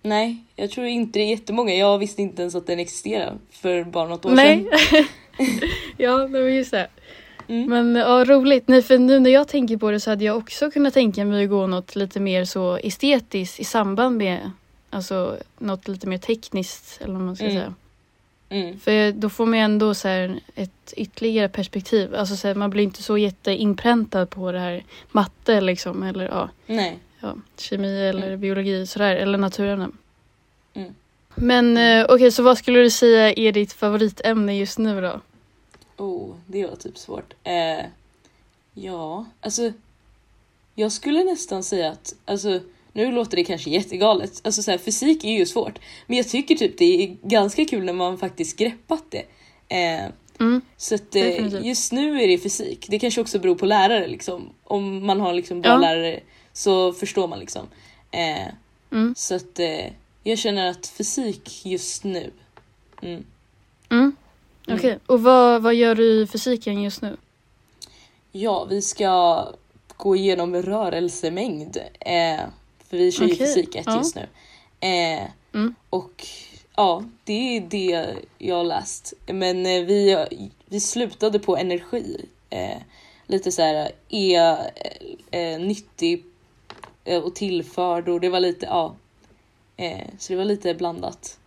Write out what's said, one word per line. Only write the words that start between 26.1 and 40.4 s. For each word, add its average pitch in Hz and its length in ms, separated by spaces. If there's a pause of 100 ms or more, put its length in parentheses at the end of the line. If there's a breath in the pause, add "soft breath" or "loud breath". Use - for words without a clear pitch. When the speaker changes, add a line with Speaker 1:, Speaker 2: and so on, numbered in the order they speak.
Speaker 2:
ja. - 240 (160)
Speaker 1:
Nej. 185 340 (240)
Speaker 2:
Ja, 208 120 (220)
kemi 196 420 (100)
eller 190 180
Speaker 1:
Mm. 190 120
Speaker 2:
biologi 196 480
sådär, 202 280
eller 196 220
naturämnen. 196 600 (760)
Speaker 1:
Mm. 190 200 (420)
Speaker 2:
Men, 240 420
eh, 226 320
okej, 247 220
så 240 120
vad 247 140
skulle 247 220
du 240 100
säga 226 440
är 220 180
ditt 208 220
favoritämne 208 840
just 196 220
nu 208 220
då? 180 180 (760)
Speaker 1:
Oh, 190 380 (120)
det 190 200
var - 80
typ - 220
svårt. - 360 (100)
Eh, 165 420 (880)
ja, 185 520 (160)
alltså, 226 300 (1040)